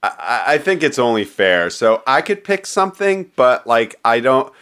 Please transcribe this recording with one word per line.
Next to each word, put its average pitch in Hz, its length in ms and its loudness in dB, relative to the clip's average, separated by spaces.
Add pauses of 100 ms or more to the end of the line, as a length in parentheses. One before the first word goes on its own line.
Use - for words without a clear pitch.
I, 101 60 0 (100)
I, 107 360 -2
I 151 40 2
think 180 240 -2
it's 139 160 -2
only 117 260 2
fair. 90 460 -4
So 113 380 0
I 139 140 2
could 202 200 -6
pick 196 240 -6
something, 190 720 -2
but, 127 320 2
like, 113 360 0
I 117 140 4
don't, 131 440 0